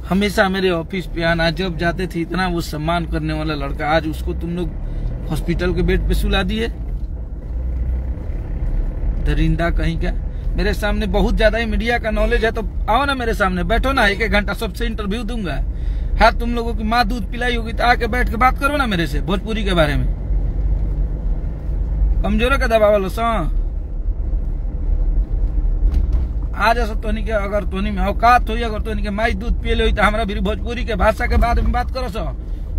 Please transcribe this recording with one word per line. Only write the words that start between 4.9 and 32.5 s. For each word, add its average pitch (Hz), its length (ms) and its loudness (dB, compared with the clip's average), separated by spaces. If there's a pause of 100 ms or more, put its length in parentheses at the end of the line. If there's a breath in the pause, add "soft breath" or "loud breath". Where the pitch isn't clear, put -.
हॉस्पिटल 175 440 0
के 175 80 0
बेड 175 260 2
पे 185 60 2
सुला 196 300 2
दिए। 220 240 0 (2500)
दरिंदा 160 440 2
कहीं 165 280 0
का। 175 140 -2 (440 loud breath)
मेरे 185 180 2
सामने 208 340 0
बहुत 202 280 2
ज्यादा 214 220 4
ही 233 80 0
मीडिया 220 340 0
का 226 120 -4
नॉलेज 220 340 2
है, 226 60 2
तो 226 100 -4 (280)
आओ 254 160 2
ना 277 100 0
मेरे 233 180 -2
सामने, 180 300 0
बैठो 175 280 2
ना, 208 160 4
एक 202 140 0
एक 214 100 0
घंटा 202 220 0
सबसे 226 320 -4
इंटरव्यू 220 380 -4
दूंगा। 196 400 -2 (560 loud breath)
हाँ, 220 120 8
तुम 233 240 -2
लोगों 233 180 -2
की 220 100 -4
माँ 233 240 2
दूध 226 240 -4
पिलाई 240 240 -2
होगी 226 180 -4
तो - 100 -2
आके 240 240 4
बैठ 240 220 0
के 226 60 -2
बात 254 240 2
करो 285 180 0
ना 269 100 2
मेरे 170 200 0
से 147 140 -2
भोजपुरी 208 420 -2
के 196 100 0
बारे 147 220 4
में। 127 100 2 (2250)
कमजोर 220 340 4
का 269 100 2
दबाव 214 300 6
लो 190 120 0
सा। 226 160 -2 (3250)
आ 214 180 2
जा 233 120 2
सो - 100 -4
तोनी 214 280 -2
के, 220 80 -2
अगर 202 320 0
तोनी 196 280 -2
में 190 120 -2
औकात 233 460 4
होई, 226 120 -2
अगर 220 200 -4
तोनी 208 220 -2
के 208 60 -2
माई 220 240 0
दूध 226 300 -2
पिए 226 120 2
ले 233 80 2
होई 226 100 2
तो 208 100 2
हमरा 214 200 4
भी 208 160 -2
भोजपुरी 214 460 -2
के 185 100 -2
भाषा 214 320 2
के 233 100 2
बारे 233 240 4
में 226 100 2
बात 240 220 0
करो 254 160 -4
सो। 175 160 -6 (540 loud breath)